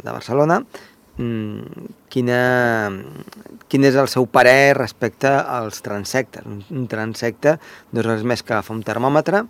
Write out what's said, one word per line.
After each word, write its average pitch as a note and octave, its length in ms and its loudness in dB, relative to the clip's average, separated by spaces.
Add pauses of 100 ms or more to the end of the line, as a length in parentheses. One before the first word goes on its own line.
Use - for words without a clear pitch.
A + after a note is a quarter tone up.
de - 80 -10
Barcelona, C#3 480 0 (580)
mm, G#2+ 680 -10 (200)
quina, B2 840 0 (760)
quin C3+ 160 2
és C3+ 120 6
el C#3 120 2
seu B2+ 200 0
parer C3+ 500 6
respecte A#2+ 500 -4
als B2+ 540 -2
transectes. G#2 640 -6
Un, G#2 240 -12
un C3 180 -6
transecte A2+ 680 -2 (340)
no A#2 100 -2
és G#2+ 40 -2
res A2 180 -2
més A#2+ 200 -4
que A#2+ 100 -6
agafar A2 240 -4
un A2 60 -10
termòmetre, C3+ 680 0